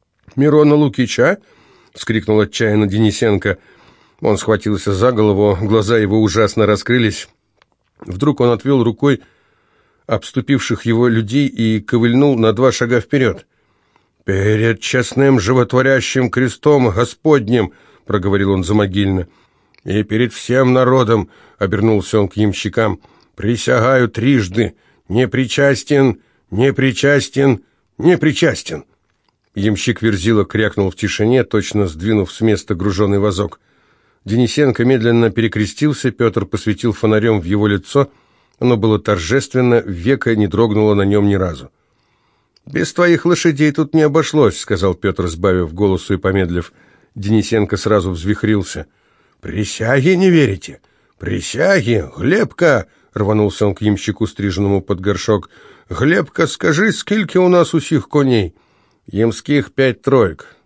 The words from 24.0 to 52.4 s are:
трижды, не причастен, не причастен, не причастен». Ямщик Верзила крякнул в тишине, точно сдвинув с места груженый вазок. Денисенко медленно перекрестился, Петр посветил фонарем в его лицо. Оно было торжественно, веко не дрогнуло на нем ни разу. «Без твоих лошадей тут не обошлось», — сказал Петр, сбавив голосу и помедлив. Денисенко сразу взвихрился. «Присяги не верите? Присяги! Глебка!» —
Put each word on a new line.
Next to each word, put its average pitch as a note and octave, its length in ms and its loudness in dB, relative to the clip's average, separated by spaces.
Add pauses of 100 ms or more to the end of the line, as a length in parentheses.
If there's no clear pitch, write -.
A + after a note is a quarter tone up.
трижды, A2 680 0 (340)
не A2+ 200 0
причастен, C3+ 920 0 (300)
не B2 220 2
причастен, C3+ 920 0 (360)
не F3 180 2
причастен». C3+ 680 -2 (720)
Ямщик G#2 480 -2
Верзила G#2 420 0
крякнул G#2 460 -2
в - 60 -12
тишине, A2 480 0
точно G2+ 420 -2
сдвинув F#2 460 -2
с - 80 -12
места G#2+ 340 0
груженый G2 440 -2
вазок. G2 420 -4 (640)
Денисенко A#2+ 600 0
медленно A#2 460 2
перекрестился, A#2 800 -2
Петр A2 360 -2
посветил A2 460 -4
фонарем A2 480 0
в E2 40 -8
его G#2 240 0
лицо. G#2 420 -2 (480)
Оно B2 180 2
было G#2+ 220 2
торжественно, A#2 880 0
веко A2 480 -2
не G#2 140 2
дрогнуло G#2+ 460 2
на G2+ 80 0
нем G2+ 260 2
ни G2+ 60 2
разу. F#2 360 -6 (960)
«Без E3 260 -4
твоих F3 320 2
лошадей D#3 460 0
тут D3+ 240 -4
не D#3+ 80 4
обошлось», — D3 580 2
сказал F#2 340 -2
Петр, F2+ 340 -4
сбавив F2 440 -2
голосу F#2+ 420 -2
и - 20 -2
помедлив. F2+ 560 -2 (420)
Денисенко G#2 640 0
сразу G2 340 0
взвихрился. F#2 760 -4 (540)
«Присяги B2+ 760 -2
не F#3 140 4
верите? C#3 500 0 (380)
Присяги! A2+ 840 -2 (120)
Глебка!» — D3+ 680 0 (280)